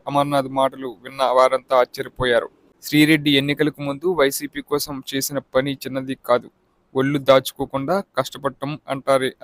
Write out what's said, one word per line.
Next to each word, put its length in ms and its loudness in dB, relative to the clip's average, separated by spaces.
అమర్నాథ్ 500 0
మాటలు 300 -2
విన్న 180 -6
వారంతా 440 4
ఆశ్చర్యపోయారు. 680 -2
శ్రీరెడ్డి 520 4
ఎన్నికలకు 480 -2
ముందు 220 -6
వైసీపీ 420 -2
కోసం 260 -4
చేసిన 280 -6
పని 160 0
చిన్నది 320 -8
కాదు. 200 0
ఒళ్ళు 240 0
దాచుకోకుండా 680 2
కష్టపడటం 520 -6
అంటారే 380 0